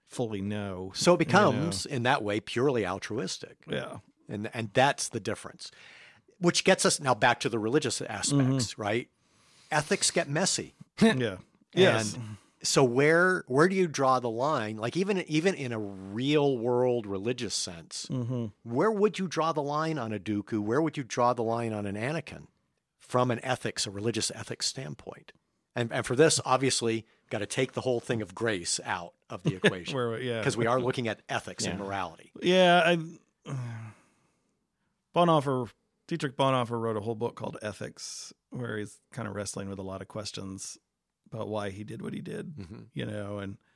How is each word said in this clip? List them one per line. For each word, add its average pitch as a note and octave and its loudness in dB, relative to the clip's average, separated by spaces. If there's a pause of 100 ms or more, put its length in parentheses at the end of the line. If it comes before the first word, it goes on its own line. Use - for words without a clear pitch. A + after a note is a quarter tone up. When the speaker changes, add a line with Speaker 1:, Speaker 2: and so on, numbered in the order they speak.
Speaker 1:
fully A2 -4
know, G2 -4
Speaker 2:
So E3+ 4
it D#3+ -2
Speaker 1:
you - 0
know? F#3 6
Speaker 2:
becomes, - -2
in C3 -4
that C3 4
way, G#2 0
purely A#2+ 0
altruistic. G#2 -6 (100)
Speaker 1:
Yeah. - -8 (320)
Speaker 2:
And, G#2+ -6
and A2+ -6
that's C3+ 2
the A#2 -6
difference, - -8 (680)
which F3 2
gets F#3 4
us F#3 4
now C3+ 2
back A#2 4
to - -2
the A2+ 0
religious A#2+ 2
aspects, C3 0
Speaker 1:
Mm-hmm. - -12
Speaker 2:
right? A2 -2 (600)
Ethics D3+ 0
get D#3 0
messy. D3 -2 (120)
Speaker 1:
<laughs> - -2
Yeah. B2+ 4 (360)
Yes. B2 4
Speaker 2:
And G#2+ -10 (260)
so - 4
where, D#3+ 4
where C#3+ 6
do F#3+ 2
you F#3 4
draw C3 4
the A#2+ -2
line? A2+ -2
Like, A#2 -4
even, F#3+ 0
even D#3+ 2
in C3 -6
a A2+ -2
real A#2 2
world B2 2
religious G2+ -4
sense, - -8
Speaker 1:
Mm-hmm. B2 -4 (180)
Speaker 2:
where C#3 0
would G3+ 2
you F#3+ -4
draw D#3+ 0
the D3+ -2
line D3+ -2
on A2+ -4
a G#2 -4
Dooku? G#2 -2
Where A2+ 2
would D#3 -2
you D3 -6
draw A#2+ 2
the A#2+ -2
line A2+ -2
on G#2 -4
an G2 -4
Anakin A2+ -6 (500)
from B2+ 2
an A#2 0
ethics, B2 -4
a G#2+ -10
religious G#2 -2
ethics - -8
standpoint? - -12 (420)
And, A#2+ -2
and C3 -2
for B2+ 0
this, D3 8
obviously, B2 2 (240)
gotta G#2 -4
take C3 -2
the B2+ -4
whole B2 0
thing A2+ -2
of F#2 -10
grace G2 -2
out F2+ -6 (160)
of G2 -10
the - 2
Speaker 1:
<laughs> F#3 -6
Speaker 2:
equation. F#2+ 0
Speaker 1:
Where, A#2+ -2
yeah. A#2 -4
Speaker 2:
'Cause C#3 0
we A#2 2
are A#2+ 4
looking B2 -2
at G#2 -4
ethics G#2+ -6
and F2+ -4
Speaker 3:
Yeah. G2+ -6
Speaker 2:
morality. F#2+ -6 (100)
Speaker 1:
Yeah, F3+ 6 (640)
I, D3+ -8
<sighs> - -4 (1600)
Bonhoeffer, C#3+ 4 (380)
Dietrich D3+ -4
Bonhoeffer B2 2
wrote A2+ -2
a G#2 -2
whole A2+ -4
book A2+ -4
called - -8
Ethics, - -12 (160)
where A#2 -6
he's G#2+ -10 (140)
kinda A2 -8
wrestling G2+ -8
with G2 -8
a G2 -10
lot F#2+ -8
of F#2+ -12
questions G2 -10 (540)
about G#2+ -8
why G#2 -4
he G2 -12
did - -12
what - -8
he - -8
did, - -10
Speaker 2:
Mm-hmm. G2 -14 (140)
Speaker 1:
you A#2+ -6
know, G#2 -8
and, G2 -10 (180)